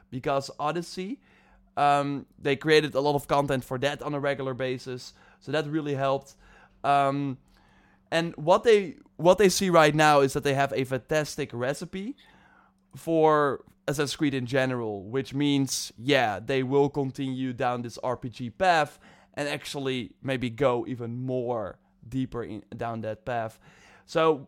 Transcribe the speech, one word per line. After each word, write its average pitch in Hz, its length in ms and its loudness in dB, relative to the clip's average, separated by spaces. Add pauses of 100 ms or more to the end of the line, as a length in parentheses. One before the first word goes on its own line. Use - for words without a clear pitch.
(100)
because 139 480 -2
Odyssey, 175 600 -6 (560)
um, 143 500 2 (120)
they 139 180 0
created 151 380 4
a 135 60 0
lot 143 140 2
of 143 140 -4
content 143 360 0
for 131 140 -6
that 139 240 -2
on 147 120 -6
a 143 60 -4
regular 135 340 -4
basis, 127 600 -8 (260)
so - 100 -14
that 151 160 0
really 147 280 -4
helped. 135 420 -2 (480)
Um, 139 540 0 (760)
and 165 240 0
what 180 260 2
they, 208 340 4 (200)
what 175 200 6
they 208 120 6
see 190 200 2
right 156 260 8
now 151 260 6
is 139 140 4
that 143 100 -4
they 143 100 2
have 139 180 0
a 135 120 -2
fantastic 143 680 -4
recipe 170 600 -6 (800)
for 156 680 2 (240)
Assassin's 147 260 -2
Creed 143 200 0
in 127 120 -4
general, 120 560 -2
which 117 320 -6
means, 139 640 0
yeah, 120 400 0
they 131 240 -2
will 139 260 2
continue 131 640 -4
down 123 300 -4
this 117 160 -12
R 123 180 -4
P 131 120 -10
G 120 200 -10
path 165 520 2 (340)
and 143 140 -6
actually 135 640 -6 (100)
maybe 127 280 -4
go 120 360 0
even 117 300 -8
more 123 640 -6 (300)
deeper 123 360 -6
in, 98 180 -12 (140)
down 117 240 -8
that 107 240 -8
path. 117 340 -6 (480)
So 160 420 2